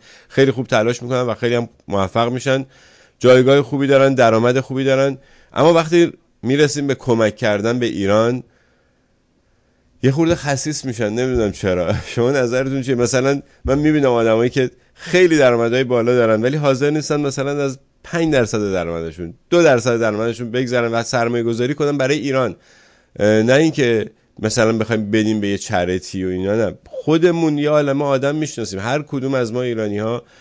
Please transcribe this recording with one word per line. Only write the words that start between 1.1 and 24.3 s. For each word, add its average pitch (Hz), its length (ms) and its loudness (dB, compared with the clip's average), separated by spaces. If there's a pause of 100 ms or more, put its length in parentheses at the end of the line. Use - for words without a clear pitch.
و 120 140 -4
خیلی 120 200 -2
هم 120 140 -2 (200)
موفق 107 440 -2
می‌شن، 135 340 -2 (520)
جایگاه 131 440 6
خوبی 139 240 -4
دارن، 135 280 4
درآمد 120 460 4
خوبی 131 240 -6
دارن. 135 340 0 (340)
اما 160 220 4
وقتی 165 380 2 (300)
می‌رسیم 143 440 0
به 135 80 0
کمک 113 420 0
کردن 110 420 -2
به 120 80 -2
ایران 110 560 0 (1600)
یه 127 80 4
خورده 165 240 2
خسیس 143 500 -4
می‌شن، 113 240 -4
نمی‌دونم 117 440 0
چرا. 90 480 -2
<laughs> - 140 -12
شما 120 160 2
نظرتون 131 520 -2
چیه؟ 127 120 -2
مثلاً 131 480 0 (220)
من 135 140 0
می‌بینم 151 320 2
آدمایی 117 400 2
که 127 200 0 (240)
خیلی 170 440 2
درآمدهای 120 460 4
بالا 120 300 2
دارن 110 280 2
ولی 135 140 0
حاضر 143 340 0
نیستن 151 300 -2
مثلاً 143 420 -4
از 135 160 -4 (320)
پنج 165 220 -2
درصد 107 400 0
درآمدشون، 85 600 -6 (160)
دو 175 120 4
درصد 120 380 2
درآمدشون 113 500 -2
بگذرن 120 420 -2
و 117 100 -2
سرمایه 120 400 -2
گذاری 117 320 -2
کنن 143 240 -2
برای 139 200 0
ایران. 131 380 -2 (600)
اه، 107 240 4
نه 117 100 2
اینکه 135 580 0 (280)